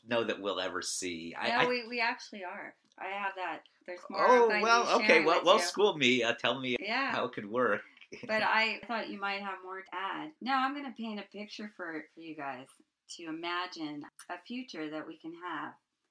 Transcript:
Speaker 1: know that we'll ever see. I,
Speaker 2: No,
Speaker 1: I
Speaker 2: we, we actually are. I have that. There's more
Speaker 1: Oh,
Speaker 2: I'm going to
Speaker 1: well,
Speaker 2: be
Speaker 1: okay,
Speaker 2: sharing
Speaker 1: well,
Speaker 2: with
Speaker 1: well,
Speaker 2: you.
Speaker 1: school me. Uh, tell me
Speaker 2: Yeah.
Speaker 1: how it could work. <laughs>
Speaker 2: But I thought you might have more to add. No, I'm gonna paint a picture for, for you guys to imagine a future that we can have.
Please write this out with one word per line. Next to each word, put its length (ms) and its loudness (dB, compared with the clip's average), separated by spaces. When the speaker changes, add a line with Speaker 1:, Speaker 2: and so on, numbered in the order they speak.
Speaker 1:
know 160 2
that 180 -2
we'll 200 -2
ever 220 -4
see. 520 -6
I, 140 -4
Speaker 2:
No, 60 0
Speaker 1:
I 120 4
Speaker 2:
we, 220 -2
we 120 -6
actually 440 -4
are. 300 -12
I 80 -8
have 300 -4
that. 260 -6
There's 120 -12
more 180 4
Speaker 1:
Oh, 160 10
Speaker 2:
I'm 40 6
going 120 4
to 20 2
Speaker 1:
well, 220 6
Speaker 2:
be 60 0
Speaker 1:
okay, 160 4
Speaker 2:
sharing 180 8
Speaker 1:
well, 140 6
Speaker 2:
with 80 2
Speaker 1:
well, 100 8
Speaker 2:
you. 60 4
Speaker 1:
school 340 4
me. 260 6
Uh, 120 2
tell 260 0
me 180 -2
Speaker 2:
Yeah. 340 -2
Speaker 1:
how 120 0
it 80 -4
could 180 -8
work. 300 2
<laughs> 160 -14
Speaker 2:
But 140 0
I 440 2
thought 220 -4
you 100 -10
might 220 -4
have 140 -6
more 160 -10
to 140 -16
add. 360 -6
No, 120 -4
I'm 220 2
gonna 220 -10
paint 220 -8
a 180 -14
picture 400 -12
for, 280 -8
for 60 -20
you 160 -12
guys 300 -8
to 120 -14
imagine 720 -6
a 60 -6
future 440 -8
that 160 -8
we 100 -14
can 160 -12
have. 400 -8